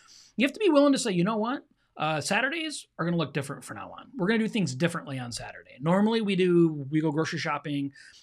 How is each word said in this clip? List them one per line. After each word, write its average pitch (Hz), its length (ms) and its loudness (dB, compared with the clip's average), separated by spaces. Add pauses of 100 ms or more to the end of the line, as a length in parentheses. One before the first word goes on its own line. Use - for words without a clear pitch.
(360)
you 214 80 2
have 294 100 2
to - 60 -12
be 403 100 4
willing 285 220 6
to 247 60 2
say, 220 140 -2
"You 175 100 2
know 220 140 0
what? 240 280 -4 (340)
Uh, 151 220 -2
Saturdays 277 640 -4 (120)
are 165 80 -2
gonna 175 100 0
look 160 160 -2
different 135 320 -8
from 104 140 -14
now 92 120 -14
on. - 280 -18
We're 175 100 0
gonna 220 120 4
do 220 80 0
things 180 260 -2
differently 165 440 -2
on 120 140 -10
Saturday. - 480 -14
Normally 202 400 4
we 202 160 0
do, 170 540 4
we 156 100 2
go 156 100 0
grocery 156 280 -2
shopping 143 520 -4 (320)